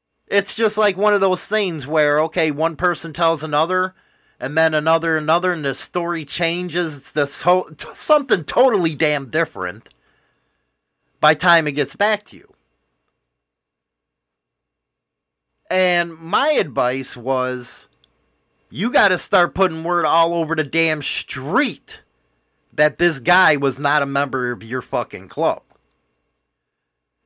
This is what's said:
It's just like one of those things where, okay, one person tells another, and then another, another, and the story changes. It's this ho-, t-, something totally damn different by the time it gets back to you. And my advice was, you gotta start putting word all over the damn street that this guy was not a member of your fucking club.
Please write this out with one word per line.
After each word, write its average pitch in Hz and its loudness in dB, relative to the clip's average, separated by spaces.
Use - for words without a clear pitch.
It's 196 -2
just 220 0
like 208 2
one 208 2
of 202 4
those 190 0
things 180 -2
where, 151 2
okay, 160 0
one 156 -2
person 170 -2
tells 165 0
another, 165 -2
and 143 -4
then 160 4
another, 160 2
another, 170 0
and 151 -6
the 139 -2
story 170 -6
changes. 170 -4
It's - -20
this 143 -2
ho-, 180 2
t-, - -14
something 277 0
totally 202 2
damn 143 -2
different 104 -4
by 156 6
the 156 -2
time 170 4
it 147 -2
gets 139 -2
back 208 0
to - -20
you. - -20
And 175 0
my 202 0
advice 135 0
was, 127 -4
you 202 -4
gotta 208 4
start 175 2
putting 165 0
word 170 0
all 165 4
over 160 0
the 156 0
damn 156 0
street 165 -4
that 151 2
this 165 2
guy 170 4
was 139 -2
not 147 0
a 139 -2
member 135 -2
of 104 -8
your 117 -6
fucking 101 -6
club. 151 -2